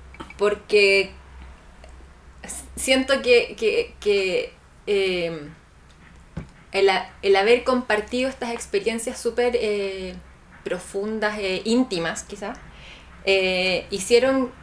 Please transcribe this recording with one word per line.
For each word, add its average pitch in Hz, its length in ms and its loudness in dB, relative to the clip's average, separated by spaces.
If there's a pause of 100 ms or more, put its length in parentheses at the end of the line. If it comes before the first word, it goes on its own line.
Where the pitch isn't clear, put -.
(380)
porque 202 720 2 (1300)
s-, - 200 -12 (120)
siento 262 460 0
que, 240 360 4
que, - 420 0
que, 196 540 0 (340)
em, 175 640 -2 (1160)
el 196 180 2
a-, 190 220 -2 (100)
el 196 140 4
haber 233 280 4
compartido 247 640 -2
estas 240 220 -8
experiencias 226 680 -4
súper, 240 400 0
eh, 190 560 -4 (480)
profundas, 208 760 -4
eh, 190 260 -2
íntimas, 214 580 0
quizá, 202 300 -10 (720)
eh, 185 640 2
hicieron 240 600 2 (120)